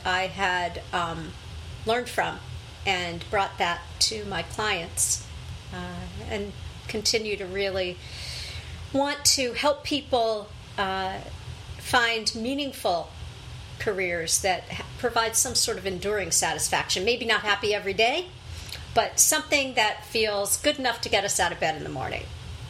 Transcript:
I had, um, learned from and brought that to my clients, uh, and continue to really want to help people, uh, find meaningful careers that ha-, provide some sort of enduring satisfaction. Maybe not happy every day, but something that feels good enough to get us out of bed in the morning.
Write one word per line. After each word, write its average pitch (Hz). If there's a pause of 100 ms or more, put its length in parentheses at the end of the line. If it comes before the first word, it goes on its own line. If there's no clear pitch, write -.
I 185
had, 180 (100)
um, 165 (540)
learned 240
from 165 (460)
and 175
brought 196
that 180 (200)
to 214
my 180
clients, 196 (480)
uh, 180 (240)
and 202 (380)
continue 214
to 202
really 185 (920)
want 285
to 254
help 285
people, 226 (280)
uh, 190 (580)
find 233
meaningful 240 (680)
careers 175
that 185
ha-, - (120)
provide 226
some 247
sort -
of 190
enduring 190
satisfaction. 160
Maybe 240
not 220
happy 208
every 196
day, 269 (680)
but -
something 285
that 214
feels 208
good 294
enough 247
to -
get 202
us 202
out 175
of 170
bed 156
in 147
the 151
morning. - (460)